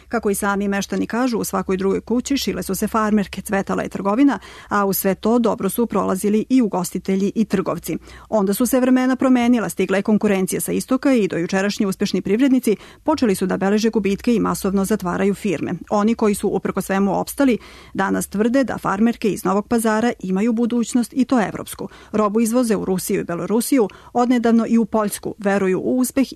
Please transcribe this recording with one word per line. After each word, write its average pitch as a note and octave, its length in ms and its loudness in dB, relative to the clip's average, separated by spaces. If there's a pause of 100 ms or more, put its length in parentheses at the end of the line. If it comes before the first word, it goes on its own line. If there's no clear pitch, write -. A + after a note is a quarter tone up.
Kako G#3+ 220 -2
i G3+ 60 0
sami G3+ 320 -2
meštani G3 400 -2
kažu, A#3+ 300 -2
u F#3 60 -4
svakoj F#3+ 340 -2
drugoj F#3+ 240 -2
kući B3 360 -2
šile F3+ 260 -4
su F#3+ 120 -4
se G#3+ 120 -2
farmerke, G#3 540 0
cvetala F#3 420 -2
je - 60 -8
trgovina, G3+ 500 2 (300)
a G3+ 160 2
u G3 80 0
sve F#3+ 220 0
to A#3 240 2
dobro F#3+ 300 0
su A#3 160 -2
prolazili G3+ 640 0
i B3+ 120 4
ugostitelji F#3+ 720 -2
i A3 100 2
trgovci. F3+ 520 -4 (320)
Onda G3+ 240 2
su B3 120 0
se B3+ 140 2
vremena B3+ 360 2
promenila, A#3+ 540 2
stigla F#3+ 280 0
je G3+ 60 0
konkurencija G3 580 0
sa - 100 -6
istoka B3+ 420 0
i G#3+ 140 4
dojučerašnji F#3+ 580 -2
uspešni F#3+ 360 -2
privrednici A#3+ 540 2 (280)
počeli C4 320 2
su F#3+ 100 -2
da F#3 120 0
beleže G3+ 320 2
gubitke G3+ 460 0
i G3+ 40 2
masovno F#3 460 0
zatvaraju F#3+ 480 0
firme. - 400 -4 (160)
Oni G#3+ 260 2
koji G#3 200 2
su G3+ 140 -2
uprko F#3+ 320 -2
svemu F#3+ 380 0
opstali, C4 380 0 (360)
danas F#3+ 340 -2
tvrde A#3 360 2
da - 140 -4
farmerke G#3 520 0
iz - 160 -4
Novog F#3+ 220 0
Pazara A3+ 520 2
imaju G3 340 0
budućnost A#3 600 0
i B3 100 2
to B3+ 160 2
evropsku. - 480 -8 (220)
Robu G#3+ 280 2
izvoze A#3 360 2
u F3+ 100 -2
Rusiju F#3 360 -2
i - 20 -6
Belorusiju, G3 640 0 (260)
odnedavno A#3 540 4
i A3+ 100 2
u A3+ 80 2
Poljsku, - 520 -4
veruju G3 420 0
u B3+ 180 -2
uspeh B3+ 220 0 (160)